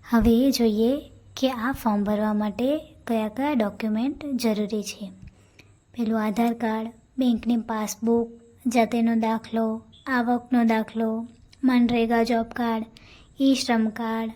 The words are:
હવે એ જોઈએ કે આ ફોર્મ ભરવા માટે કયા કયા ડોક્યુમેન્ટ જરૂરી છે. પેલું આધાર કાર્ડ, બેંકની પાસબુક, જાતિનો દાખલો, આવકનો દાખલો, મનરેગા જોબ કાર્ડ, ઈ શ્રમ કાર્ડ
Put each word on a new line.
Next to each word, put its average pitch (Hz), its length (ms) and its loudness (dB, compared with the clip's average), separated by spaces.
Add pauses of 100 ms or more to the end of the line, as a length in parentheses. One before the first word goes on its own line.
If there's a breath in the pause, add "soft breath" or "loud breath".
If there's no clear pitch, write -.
હવે 226 360 4
એ 269 100 4
જોઈએ 226 440 2 (420)
કે 262 120 0 (100)
આ 254 240 -4
ફોર્મ 208 220 0
ભરવા 214 300 0
માટે 214 380 -2 (340)
કયા 214 300 -2
કયા 277 240 0
ડોક્યુમેન્ટ 220 760 -4
જરૂરી 214 460 -2
છે. 190 320 -14 (760 soft breath)
પેલું 220 300 -2
આધાર 233 340 0
કાર્ડ, 226 420 -4 (200)
બેંકની 233 500 0
પાસબુક, 226 760 -2 (240)
જાતિનો 226 480 2
દાખલો, 226 500 -2 (440)
આવકનો 247 560 0
દાખલો, 226 440 0 (540)
મનરેગા 240 600 4
જોબ 226 320 0
કાર્ડ, 226 320 -2 (540 loud breath)
ઈ 269 140 6
શ્રમ 233 360 0
કાર્ડ 226 460 -4